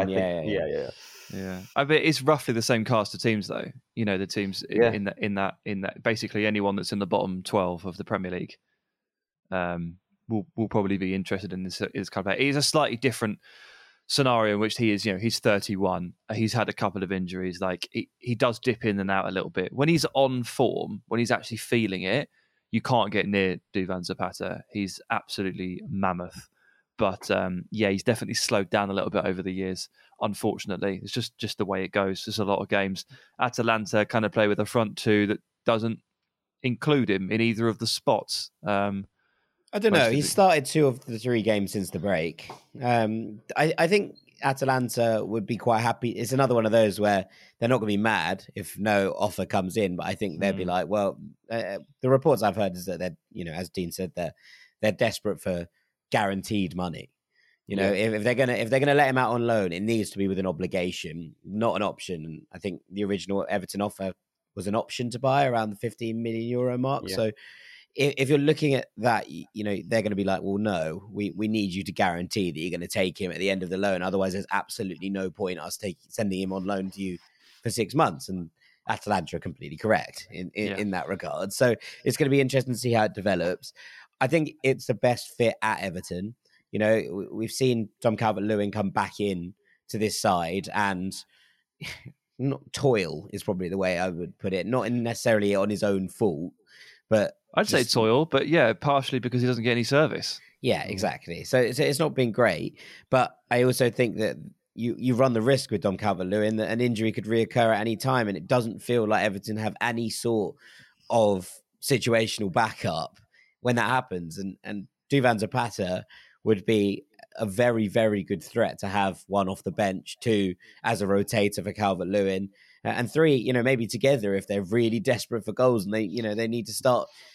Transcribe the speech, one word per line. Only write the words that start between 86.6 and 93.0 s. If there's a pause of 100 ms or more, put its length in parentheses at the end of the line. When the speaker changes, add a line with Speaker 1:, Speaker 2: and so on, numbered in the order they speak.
Speaker 1:
You
know,
w-,
we've
seen (120)
Tom
Calvert-Lewin
come
back
in (340)
to
this
side
and (680)
<laughs>
not
toil